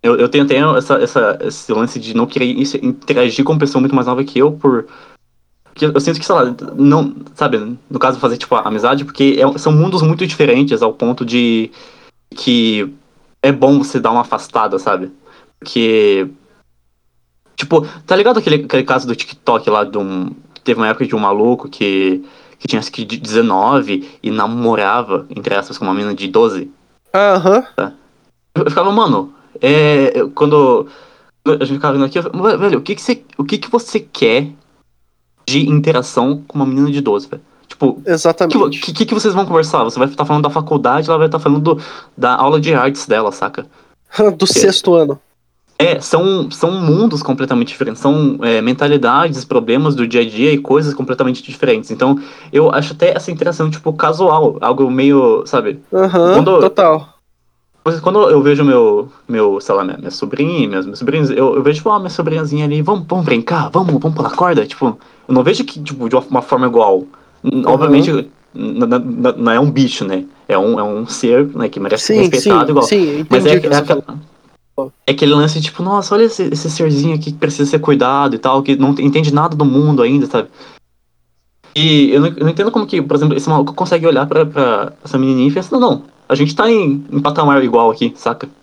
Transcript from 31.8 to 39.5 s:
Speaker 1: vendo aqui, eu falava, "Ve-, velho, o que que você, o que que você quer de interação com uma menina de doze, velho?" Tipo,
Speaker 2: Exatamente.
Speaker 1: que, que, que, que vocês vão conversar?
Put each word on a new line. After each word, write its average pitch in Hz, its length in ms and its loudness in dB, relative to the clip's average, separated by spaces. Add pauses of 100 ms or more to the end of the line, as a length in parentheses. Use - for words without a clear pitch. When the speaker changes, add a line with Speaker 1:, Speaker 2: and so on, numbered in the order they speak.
Speaker 1:
vendo 139 100 0
aqui, 139 140 -4
eu 170 60 -2
falava, 190 260 -2
"Ve-, 190 60 2
velho, 190 220 0
o - 40 -6
que 202 120 -8
que - 80 -12
você, 233 200 -4 (160)
o 143 60 -4
que 202 140 -4
que - 120 -12
você 233 300 -2
quer 127 480 0 (1000)
de 143 220 -2
interação 143 800 0
com - 100 -10
uma 135 80 0
menina 139 240 0
de 143 100 -2
doze, 101 280 -2
velho?" - 140 -14 (260)
Tipo, - 360 -2
Speaker 2:
Exatamente. 165 540 0 (220)
Speaker 1:
que, - 60 -8
que, 170 60 -8
que, 220 140 -2
que - 80 -4
vocês 214 200 0
vão 190 120 -2
conversar? 160 380 0